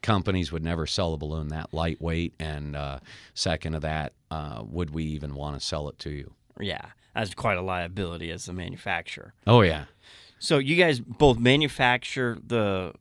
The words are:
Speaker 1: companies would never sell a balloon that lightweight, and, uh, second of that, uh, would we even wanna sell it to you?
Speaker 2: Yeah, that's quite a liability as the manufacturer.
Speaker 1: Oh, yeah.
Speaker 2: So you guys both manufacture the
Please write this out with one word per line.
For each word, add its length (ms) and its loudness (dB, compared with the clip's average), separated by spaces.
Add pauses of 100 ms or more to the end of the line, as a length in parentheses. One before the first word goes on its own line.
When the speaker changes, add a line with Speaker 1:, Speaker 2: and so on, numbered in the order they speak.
Speaker 1:
companies 500 2
would 100 -4
never 240 -2
sell 280 0
a 40 -6
balloon 300 -4
that 260 -6
lightweight, 640 -2
and, 380 -6
uh, 240 -6 (340)
second 400 -2
of 80 -4
that, 300 -2 (180)
uh, 340 -8
would 260 -4
we 140 -2
even 300 -6
wanna 260 -6
sell 280 -4
it 120 -12
to 100 -8
you? 220 -10 (260)
Speaker 2:
Yeah, 280 -6 (280)
that's 200 -2
quite 220 2
a 60 -2
liability 680 -4
as 160 -8
the 60 -8
manufacturer. 840 -6 (120)
Speaker 1:
Oh, 160 8
yeah. 240 2 (520)
Speaker 2:
So 200 2
you 180 2
guys 240 6
both 380 6
manufacture 1080 2
the 540 0